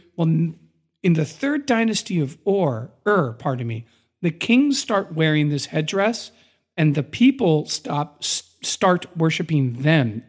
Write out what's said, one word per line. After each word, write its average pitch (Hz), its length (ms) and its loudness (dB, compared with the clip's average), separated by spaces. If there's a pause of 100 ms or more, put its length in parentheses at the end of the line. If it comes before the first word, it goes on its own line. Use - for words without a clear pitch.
(160)
Well, 165 120 0
n-, 160 320 0 (440)
in 180 100 4
the 156 120 2
third 285 420 -4
dynasty 226 520 0
of 147 280 -4
Ur, 147 420 0 (160)
Ur, 175 280 2
pardon 123 340 -4
me, 113 180 -8 (380)
the 170 80 2
kings 254 480 2
start 196 340 -2
wearing 151 360 2
this 143 180 -4
headdress, 196 640 -2 (440)
and 151 200 2
the 151 80 0
people 233 640 2
stop, - 540 -6
s-, - 420 -8
start 180 420 0 (100)
worshiping 156 680 0
them 131 460 2